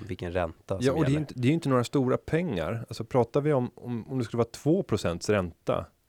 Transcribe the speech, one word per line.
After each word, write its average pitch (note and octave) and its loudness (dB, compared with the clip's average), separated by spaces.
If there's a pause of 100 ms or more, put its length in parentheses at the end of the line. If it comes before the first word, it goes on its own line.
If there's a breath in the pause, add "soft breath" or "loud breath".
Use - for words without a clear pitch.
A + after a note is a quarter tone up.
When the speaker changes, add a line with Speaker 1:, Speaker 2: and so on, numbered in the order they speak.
Speaker 1:
vilken F2+ -6
ränta F2 -2
som B2 -2
Speaker 2:
Ja, C3+ 4
och C#3 0
det D3 4
är - 2
Speaker 1:
gäller. D3 2
Speaker 2:
inte, D3 -8
det B2 2
är D3 6
inte E3 0
några B2 4
stora B2+ 2
pengar. A#2 -2
Alltså, - -8
pratar B2+ 2
vi D3 2
om, B2 0
om, A#2+ -8
om C3 -2
det B2 0
skulle A2+ -2
vara A#2 2
två F3 2
procents F2 -2
ränta, F2+ 0 (220)